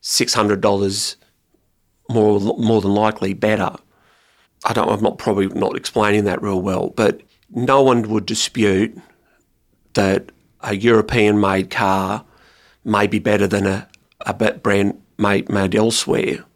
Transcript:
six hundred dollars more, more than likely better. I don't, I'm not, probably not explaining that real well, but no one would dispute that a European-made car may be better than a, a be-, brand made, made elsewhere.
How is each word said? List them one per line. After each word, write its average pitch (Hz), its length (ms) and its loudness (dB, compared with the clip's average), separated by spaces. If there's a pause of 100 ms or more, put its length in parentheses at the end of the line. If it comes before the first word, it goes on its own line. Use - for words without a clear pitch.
six - 340 -2
hundred 104 260 0
dollars 101 540 -2 (920)
more, 107 320 2
more 110 420 0
than 98 120 0
likely 104 400 0
better. 104 380 -2 (920)
I - 100 -2
don't, - 160 0
I'm 104 120 -2
not, - 160 -2
probably 98 300 0
not - 280 -4
explaining 104 500 0
that 95 180 -2
real 98 180 -2
well, 92 340 -4
but - 260 0 (280)
no 131 320 2
one 123 280 4
would 107 180 -2
dispute 107 680 0 (1000)
that 98 380 0 (300)
a 104 140 -4
European-made 104 960 2
car 95 520 -2 (600)
may 104 220 2
be 104 120 -2
better 101 280 2
than 98 180 0
a, 98 220 -2 (340)
a - 120 -6
be-, 90 180 -2
brand 101 500 -2 (160)
made, 101 320 -2
made 98 240 0
elsewhere. - 720 -2 (100)